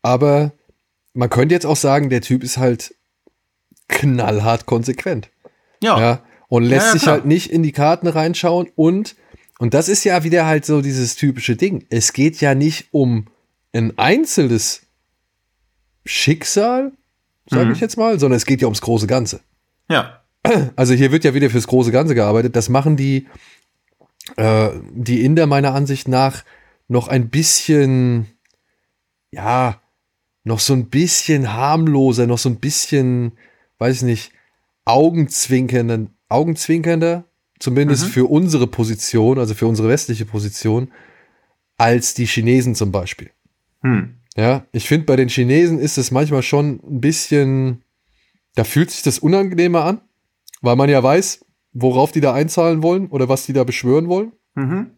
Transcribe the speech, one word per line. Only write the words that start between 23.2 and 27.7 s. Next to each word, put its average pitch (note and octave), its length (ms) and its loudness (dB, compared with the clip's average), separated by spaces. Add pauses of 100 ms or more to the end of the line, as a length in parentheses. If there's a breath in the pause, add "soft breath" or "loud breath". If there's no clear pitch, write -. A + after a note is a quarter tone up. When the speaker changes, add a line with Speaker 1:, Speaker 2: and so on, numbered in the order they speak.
Speaker 1:
äh, A2 340 2 (240)
die A#2+ 320 -2
Inder D#3 220 4
meiner C#3 260 2
Ansicht C#3 340 -2
nach C3+ 360 0 (440 soft breath)
noch A#2+ 200 -2
ein B2 220 0
bisschen, C3 1000 2 (1040)